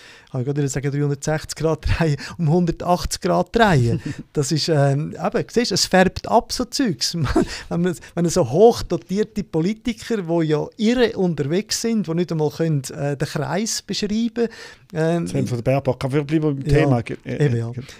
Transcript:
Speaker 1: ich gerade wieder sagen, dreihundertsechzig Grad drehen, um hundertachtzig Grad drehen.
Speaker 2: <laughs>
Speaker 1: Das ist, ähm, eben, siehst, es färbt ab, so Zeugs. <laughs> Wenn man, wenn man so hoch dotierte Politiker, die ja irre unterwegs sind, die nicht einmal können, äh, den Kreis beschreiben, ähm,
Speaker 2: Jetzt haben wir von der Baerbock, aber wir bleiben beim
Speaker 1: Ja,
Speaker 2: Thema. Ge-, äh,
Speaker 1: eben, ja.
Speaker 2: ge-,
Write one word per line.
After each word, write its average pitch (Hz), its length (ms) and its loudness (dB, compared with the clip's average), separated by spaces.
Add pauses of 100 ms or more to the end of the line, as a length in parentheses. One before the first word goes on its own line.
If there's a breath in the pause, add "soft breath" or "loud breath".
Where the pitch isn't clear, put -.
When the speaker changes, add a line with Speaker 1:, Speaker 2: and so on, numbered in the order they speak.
(420 loud breath)
Speaker 1:
ich 120 40 -4
gerade 143 120 -2
wieder 143 100 0
sagen, 135 240 -4
dreihundertsechzig 143 640 -2
Grad 156 320 -2
drehen, 151 300 2 (200 loud breath)
um 160 120 2
hundertachtzig 175 720 0
Grad 175 340 0
drehen. 151 460 4 (160)
Speaker 2:
<laughs> - 160 -18
Speaker 1:
Das 147 180 -2
ist, 156 180 0
ähm, 143 520 2
eben, 170 280 -2
siehst, 240 220 0
es - 140 0
färbt 185 420 2
ab, 214 240 2
so 247 140 -4
Zeugs. - 500 -2
<laughs> - 540 -2
Wenn 170 120 0
man, 175 140 0 (180 loud breath)
wenn 170 100 0
man 170 60 2
so 147 200 2
hoch 220 340 6
dotierte 196 600 -4
Politiker, 214 800 -2
die 165 240 0
ja 151 180 0 (120)
irre 240 400 2
unterwegs 170 640 -2
sind, 226 260 0
die 160 60 -2
nicht 175 180 0
einmal 151 200 0
können, 156 400 0
äh, 143 260 -4
den 143 100 -4
Kreis 156 540 -4
beschreiben, 220 680 -2 (460 loud breath)
ähm, 165 320 0
Speaker 2:
Jetzt - 80 -8
haben 139 80 0
wir 123 60 -2
von 117 100 -4
der 117 60 -4
Baerbock, 131 420 0
aber 127 80 -4
wir 151 100 2
bleiben 151 360 0
beim 131 100 -6
Speaker 1:
Ja, 143 80 2
Speaker 2:
Thema. 135 240 2
Ge-, - 240 -8
äh, 131 200 0
Speaker 1:
eben, 120 120 2
ja. 117 140 -4
Speaker 2:
ge-, 123 120 -10 (160 loud breath)